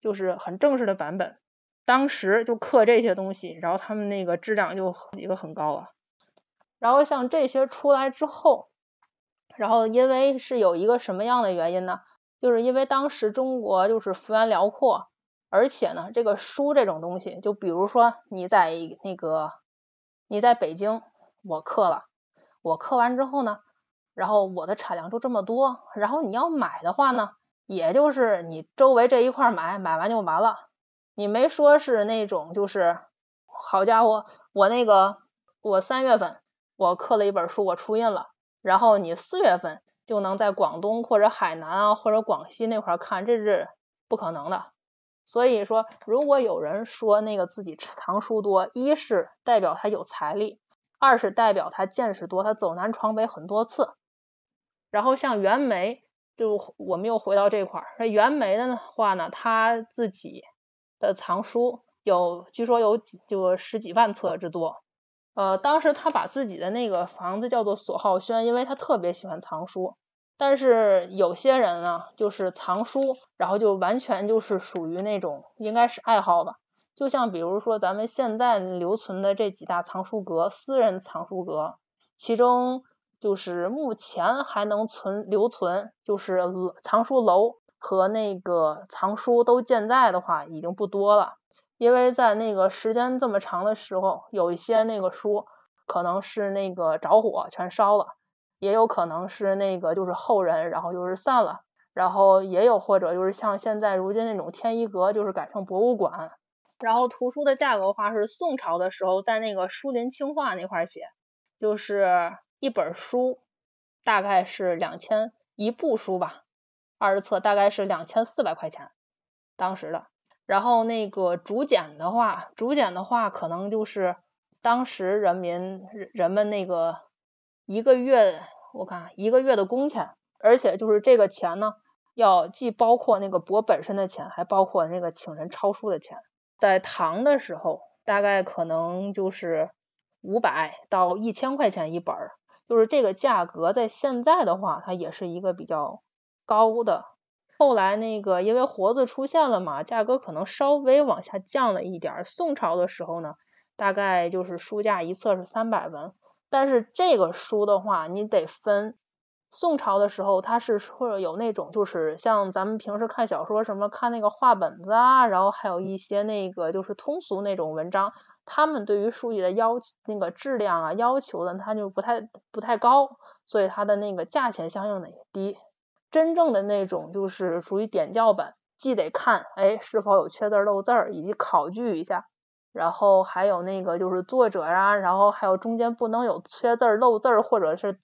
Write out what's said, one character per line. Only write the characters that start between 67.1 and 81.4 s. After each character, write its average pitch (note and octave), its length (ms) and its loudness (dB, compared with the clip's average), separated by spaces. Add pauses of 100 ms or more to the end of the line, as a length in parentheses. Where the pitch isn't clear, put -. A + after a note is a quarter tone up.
子 A#3+ 80 -4
叫 A#3 160 0
做 G3+ 120 0
锁 - 200 -8
浩 F#3+ 220 0
轩， A3+ 260 -2
因 A#3 80 0
为 B3 140 0
他 C4+ 80 -8
特 C#4 240 -2
别 F3 160 -2
喜 - 120 -18
欢 E3+ 140 -10
藏 E3 260 -10
书。 F#3 280 -8 (420)
但 C#4 200 2
是 A3 540 4
有 F#3 240 0
些 C4 220 4
人 F3 260 0
呢， E3+ 220 -4 (120)
就 G#3 140 0
是 F#3+ 200 -4
藏 F#3 340 -4
书， C4+ 320 -2 (200)
然 F3 120 -2
后 G3+ 100 0
就 G#3 160 2
完 F#3+ 240 0
全 G#3 300 -4
就 A3 120 2
是 G#3+ 180 -2
属 E3+ 300 -8
于 E3+ 120 -6
那 G3+ 200 -4
种， D3+ 240 -8 (120)
应 G#3+ 160 -6
该 A#3 160 4
是 - 140 -18
爱 A3+ 180 2
好 F3 240 2
吧。 - 120 -12 (380)
就 C#4 140 -2
像 B3 220 0
比 F3 80 -6
如 F3+ 220 -2
说 A3 180 -2
咱 G3 180 0
们 G#3+ 100 -4
现 A3 320 -4
在 A#3+ 200 2
留 F#3 380 -2
存 F#3+ 260 -8
的 G3 120 2
这 G3+ 160 -2
几 - 140 -14
大 F3 180 -4
藏 F#3 220 -8
书 G#3+ 180 -8
阁、 E3+ 280 -2
私 C4+ 300 -2
人 G3 180 2
藏 E3+ 280 -12
书 F#3+ 180 -8